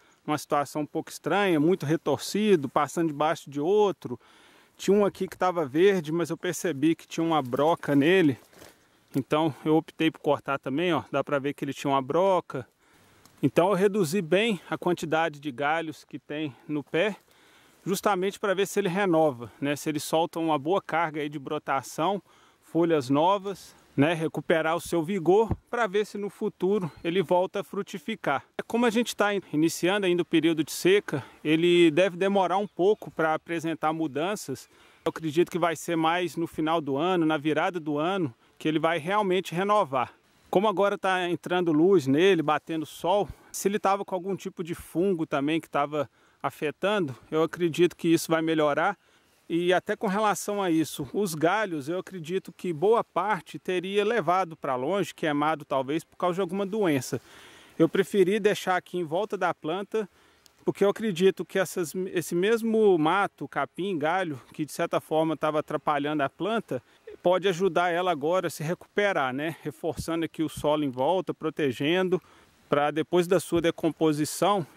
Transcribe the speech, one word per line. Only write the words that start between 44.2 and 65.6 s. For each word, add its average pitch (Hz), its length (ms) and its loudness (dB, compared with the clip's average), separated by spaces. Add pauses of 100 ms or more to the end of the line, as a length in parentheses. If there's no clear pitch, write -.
tipo 190 260 -10
de 165 100 -8
fungo 165 520 -2
também 151 340 -2
que - 100 -8
tava 147 400 -2 (320)
afetando, 156 720 -2 (160)
eu 156 140 2
acredito 165 540 0
que 175 100 -4
isso 165 240 2
vai 160 100 2
melhorar. 160 560 2 (520)
E 175 240 2
até 202 240 0
com 226 100 -2
relação 202 560 0
a 180 80 0
isso, 151 400 -2
os 190 240 -2
galhos, 165 540 0
eu 180 100 -4
acredito 185 540 -8
que 185 180 -6
boa 190 320 2
parte 175 560 -4
teria 190 460 -2
levado 180 500 0
pra 135 220 -4
longe, 165 360 -2
queimado 147 520 -2
talvez, 139 400 -2
por - 100 -20
causa 180 200 -2
de 190 60 -2
alguma 196 240 -4
doença. 175 540 0 (580)
Eu 165 120 4
preferi 196 500 2
deixar 185 380 0
aqui - 200 -8
em 180 60 -4
volta 185 340 -4
da 180 160 0
planta, 196 540 -4 (560)
porque 190 220 0
eu 202 40 6
acredito 190 540 2
que 190 160 -4
essas, 175 340 -4 (200)
esse 175 200 -4
mesmo 214 640 4
mato, 165 480 0
capim, 165 520 -4
galho, 156 420 -2 (140)
que 160 100 -6
de 139 80 -8
certa 170 300 -2
forma 160 340 0
tava 156 240 -2
atrapalhando 147 640 -2